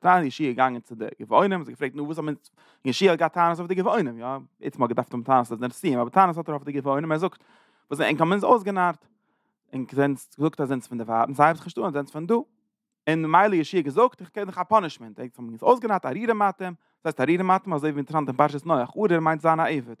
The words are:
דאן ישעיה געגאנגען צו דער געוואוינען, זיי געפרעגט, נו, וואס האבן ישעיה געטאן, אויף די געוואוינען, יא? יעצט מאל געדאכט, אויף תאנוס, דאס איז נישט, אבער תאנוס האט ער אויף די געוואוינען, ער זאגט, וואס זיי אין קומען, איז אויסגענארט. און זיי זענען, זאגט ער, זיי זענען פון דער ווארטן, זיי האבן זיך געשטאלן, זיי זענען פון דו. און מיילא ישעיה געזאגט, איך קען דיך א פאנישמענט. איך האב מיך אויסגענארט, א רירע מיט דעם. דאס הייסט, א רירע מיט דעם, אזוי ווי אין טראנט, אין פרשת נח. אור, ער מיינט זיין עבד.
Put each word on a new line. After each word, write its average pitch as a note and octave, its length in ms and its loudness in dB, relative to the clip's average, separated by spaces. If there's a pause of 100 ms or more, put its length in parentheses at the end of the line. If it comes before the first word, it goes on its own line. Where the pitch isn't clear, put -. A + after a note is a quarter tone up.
דאן F3+ 220 4
ישעיה C3 280 -4
געגאנגען B2 280 0
צו - 140 -18
דער A2 140 -8 (100)
געוואוינען, E3 440 2
זיי A#2+ 100 -14
געפרעגט, C3+ 220 -6
נו, D3 100 -6
וואס D#3 120 -8
האבן D3+ 160 -6 (520)
ישעיה E3+ 300 4
געטאן, E3+ 420 2
אויף F3 100 -8
די F#3 80 -2
געוואוינען, F3+ 420 0
יא? A#2 80 -12 (360)
יעצט C3+ 180 -10
מאל A#2+ 80 2
געדאכט, A#2+ 260 -2
אויף A#2+ 120 -6
תאנוס, B2+ 260 2
דאס A#2 100 -8
איז B2 220 -8
נישט, - 20 -6
אבער B2 240 0
תאנוס F3+ 280 4
האט E3 120 -8
ער D3+ 60 -4
אויף C#3 80 -10
די D3 80 -10
געוואוינען, C#3 400 -2
ער D#3 60 0
זאגט, F3 220 -4 (500)
וואס C#3+ 80 -6
זיי D3 100 2
אין D3+ 100 0
קומען, E3 160 2
איז G3+ 100 0
אויסגענארט. F#3+ 640 0 (640)
און C3 180 -6
זיי B2 40 -10
זענען, C#3 200 2 (220)
זאגט D#3 220 -2
ער, C#3+ 60 -2
זיי C3 120 -4
זענען - 20 -6
פון A#2+ 180 -10
דער A2+ 100 -6
ווארטן, A#2 260 0
זיי D3 120 4
האבן E3 100 4
זיך E3 100 -18
געשטאלן, E3 260 -4
זיי - 0 -
זענען C#3+ 140 -4
פון D#3 220 -10
דו. A#3 180 2 (640)
און D#3+ 180 0
מיילא F#3 300 4
ישעיה E3 280 0
געזאגט, F#3+ 380 0
איך F3+ 80 -18
קען G3+ 160 -8
דיך F3+ 120 -12
א F3+ 60 -4
פאנישמענט. D3 560 -2
איך B2 200 -10
האב A#2+ 100 -12
מיך A2+ 140 -12
אויסגענארט, C3 420 2
א C3 40 -2
רירע A3 240 -2
מיט G3+ 280 0
דעם. F#3 120 -10
דאס - 320 -20
הייסט, D3+ 160 -2
א - 20 4
רירע F3 200 2
מיט F#3 220 2
דעם, F#3 80 -4
אזוי D3+ 160 0
ווי C#3+ 80 -4
אין C#3 80 -4
טראנט, D3+ 220 -2
אין B2+ 100 -6
פרשת D3 280 0
נח. D3 300 -2
אור, G#3 180 0
ער E3 60 2
מיינט D#3+ 220 0
זיין D#3+ 180 2
עבד. C3 420 -2